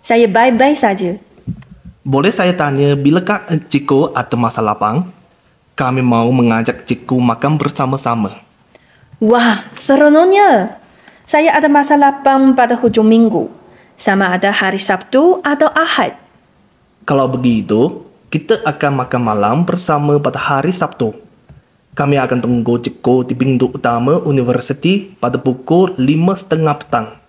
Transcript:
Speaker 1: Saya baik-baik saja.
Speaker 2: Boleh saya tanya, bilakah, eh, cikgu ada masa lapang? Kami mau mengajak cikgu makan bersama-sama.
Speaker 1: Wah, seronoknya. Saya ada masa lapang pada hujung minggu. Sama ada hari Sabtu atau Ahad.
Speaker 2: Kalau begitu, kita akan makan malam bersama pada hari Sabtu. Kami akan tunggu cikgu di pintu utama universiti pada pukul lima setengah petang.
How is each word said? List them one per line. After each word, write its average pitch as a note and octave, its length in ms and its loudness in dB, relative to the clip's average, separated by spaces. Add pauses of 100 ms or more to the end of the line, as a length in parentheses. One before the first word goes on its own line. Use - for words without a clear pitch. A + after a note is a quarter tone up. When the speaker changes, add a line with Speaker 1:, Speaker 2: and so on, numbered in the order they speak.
Speaker 1:
Saya A#3 240 2
baik-baik B3 480 2
saja. F#3+ 400 -2 (880)
Speaker 2:
Boleh C#3 240 0
saya F#3 240 0
tanya, C#3+ 480 0
bilakah, F3+ 560 0
eh, D3 80 -4
cikgu C#3 480 0
ada B2 240 -4
masa A#2 240 -2
lapang? A2 480 -2 (720)
Kami C3 240 -2
mau A#2 320 2
mengajak A#2 480 0
cikgu - 320 -4
makan B2+ 400 0
bersama-sama. C3 880 -4 (800)
Speaker 1:
Wah, A#3 480 2
seronoknya. D4+ 1040 4 (480)
Saya D#4 320 2
ada D4 160 2
masa C#4+ 240 4
lapang C#4 560 4
pada B3 240 2
hujung A3+ 320 2
minggu. A3+ 400 4 (480)
Sama G3 400 0
ada G3 160 0
hari G3 320 -2
Sabtu D#4+ 560 0
atau D4 320 0
Ahad. D#4 480 -2 (880)
Speaker 2:
Kalau C3+ 240 0
begitu, A#2+ 720 0 (320)
kita D3+ 320 -2
akan C#3 380 -2
makan B2 160 -4
malam G#2+ 420 0
bersama D3 560 0
pada B2+ 160 -4
hari C#3+ 400 -2
Sabtu. - 400 -6 (800)
Kami C#3+ 240 0
akan B2 240 -2
tunggu A#2+ 400 -2
cikgu B2+ 480 -2
di - 0 -
pintu B2+ 400 0
utama B2 560 -2
universiti D3 960 -2
pada B2 160 -2
pukul E3 560 0
lima D#3+ 400 0
setengah D#3 400 -2
petang. A2+ 400 -6 (140)